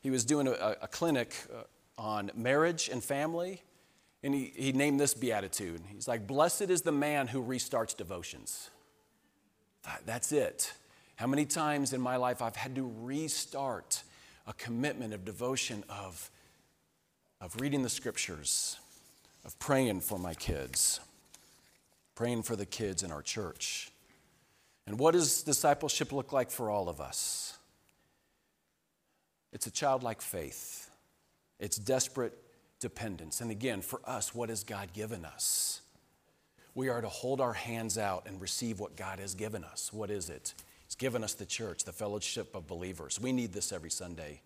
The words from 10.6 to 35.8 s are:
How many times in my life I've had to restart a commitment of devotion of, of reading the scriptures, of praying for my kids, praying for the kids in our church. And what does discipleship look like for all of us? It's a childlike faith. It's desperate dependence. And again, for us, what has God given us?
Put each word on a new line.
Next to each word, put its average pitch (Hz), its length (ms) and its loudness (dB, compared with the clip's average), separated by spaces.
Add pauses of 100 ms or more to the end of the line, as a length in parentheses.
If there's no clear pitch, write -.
How 113 100 0
many 139 180 4
times 147 480 2
in 131 80 0
my 127 160 2
life 123 240 2
I've 113 160 0
had 131 200 -4
to 131 140 -2 (120)
restart 139 1000 -2 (440)
a 107 80 -8
commitment 120 580 -2
of 95 120 -8
devotion 113 640 -2
of, 98 420 -10 (1120)
of 95 200 -8
reading 139 220 2
the 120 80 0
scriptures, - 880 -2 (680)
of - 140 -14
praying 131 420 4
for - 180 -2
my 87 160 -2
kids, - 680 0 (1120)
praying 117 280 0
for 113 140 -2
the 98 100 -4
kids 95 360 -2
in 87 100 -4
our 73 100 -6
church. - 680 -4 (960)
And 104 120 -4
what 156 140 10
does 165 300 6
discipleship 143 680 4
look 139 200 -2
like 131 180 4
for 113 200 0
all 101 180 2
of 76 120 -4
us? - 580 -4 (1900)
It's - 140 -4
a 110 40 -6
childlike 123 520 2
faith. - 680 -6 (680)
It's 101 180 -2
desperate 123 600 0 (420)
dependence. 95 640 -6
And 117 80 -4
again, 107 320 -2
for - 240 -6
us, 117 280 -2
what 117 140 -2
has 110 160 -4
God 98 300 -6
given 107 320 -6
us? - 560 -2 (920)